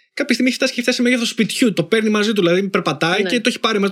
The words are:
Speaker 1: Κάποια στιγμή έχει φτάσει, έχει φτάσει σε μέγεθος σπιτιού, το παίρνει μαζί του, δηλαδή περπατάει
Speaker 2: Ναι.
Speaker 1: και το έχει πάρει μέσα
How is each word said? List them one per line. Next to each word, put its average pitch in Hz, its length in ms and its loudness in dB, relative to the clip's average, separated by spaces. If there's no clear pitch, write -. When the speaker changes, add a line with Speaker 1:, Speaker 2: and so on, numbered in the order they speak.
Speaker 1:
Κάποια 277 200 0
στιγμή 247 160 0
έχει 247 80 -4
φτάσει, 262 140 0
έχει 247 100 -6
φτάσει 247 140 0
σε 247 60 0
μέγεθος 240 260 2
σπιτιού, 226 440 0
το 165 120 0
παίρνει 220 240 0
μαζί 208 240 0
του, 202 80 0
δηλαδή 180 280 2
περπατάει 175 540 0
Speaker 2:
Ναι. 185 60 0
Speaker 1:
και 226 120 0
το 226 80 0
έχει 233 120 -4
πάρει 220 180 2
μέσα 196 140 2